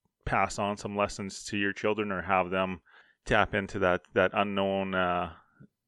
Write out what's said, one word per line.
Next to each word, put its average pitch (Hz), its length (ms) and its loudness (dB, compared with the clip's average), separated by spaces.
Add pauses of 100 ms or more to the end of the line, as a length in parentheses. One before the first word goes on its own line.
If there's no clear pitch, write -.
(260)
pass 98 340 0
on 104 160 0
some 101 220 -6
lessons 101 480 -2
to - 120 -4
your 101 140 0
children, 104 400 -2
or 90 100 -4
have 90 280 2
them 95 320 -2 (440)
tap 107 280 4
into 98 260 -2
that, 90 220 2 (120)
that 95 200 4
unknown, 98 600 0
uh, 90 380 0 (560)